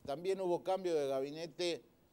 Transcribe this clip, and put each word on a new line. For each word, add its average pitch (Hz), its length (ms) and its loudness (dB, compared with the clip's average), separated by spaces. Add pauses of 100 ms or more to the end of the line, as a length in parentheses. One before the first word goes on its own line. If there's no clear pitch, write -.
También 175 360 0
hubo 175 220 2
cambio 185 300 0
de 147 140 2
gabinete 156 760 -2 (300)